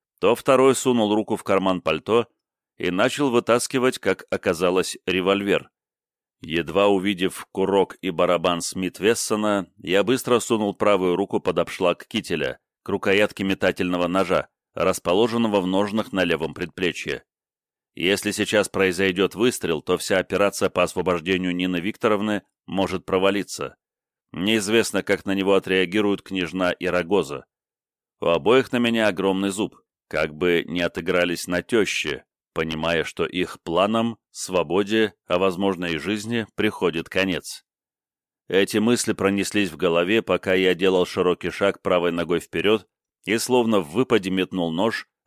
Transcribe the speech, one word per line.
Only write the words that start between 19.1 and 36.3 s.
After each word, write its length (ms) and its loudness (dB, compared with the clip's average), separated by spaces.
выстрел, 480 -2
то 160 0
вся 200 0
операция 520 0
по 120 0
освобождению 720 -2
Нины 260 -2
Викторовны 640 -2
может 400 -4
провалиться. 720 -2
Неизвестно, 680 0
как 240 -2
на 80 -2
него 200 2
отреагируют 680 0
княжна 500 -2
и 140 -6
Рогоза. 600 -2
У 60 -2
обоих 460 4
на 60 0
меня 300 2
огромный 420 0
зуб, 260 -4
как 260 -2
бы 320 2
не 160 -4
отыгрались 640 -2
на 160 -2
тёще, 640 -2
понимая, 520 -2
что 220 -4
их 360 -4
планам, 560 0
свободе, 840 0
а 120 0
возможно 480 0
и 120 -4
жизни, 560 -4